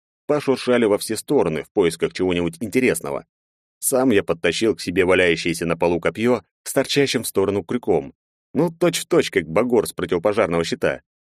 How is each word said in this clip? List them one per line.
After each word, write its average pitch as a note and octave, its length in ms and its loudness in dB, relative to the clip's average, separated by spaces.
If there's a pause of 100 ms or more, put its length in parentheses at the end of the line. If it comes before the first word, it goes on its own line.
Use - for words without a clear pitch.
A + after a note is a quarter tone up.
(260)
пошуршали B2 580 0
во G2+ 140 4
все - 180 -6
стороны E2+ 460 0
в - 80 -14
поисках F2 420 0
чего-нибудь F2 480 -2
интересного. F#2+ 640 -2 (520)
Сам C3 320 0
я G2 120 4
подтащил F2 540 0
к - 40 -20
себе F2+ 240 0
валяющееся F2 640 2
на E2 100 -2
полу F2 240 0
копье G#2+ 420 0 (220)
с - 80 -12
торчащим C3+ 520 0
в - 40 -8
сторону G2 360 0
крюком. D2+ 500 -2 (400)
Ну, E3 160 0
точь-в-точь, E3 600 0
как E2+ 180 -2
багор A2+ 400 2
с - 40 -12
противопожарного F2 680 0
щита. D2+ 400 -4 (300)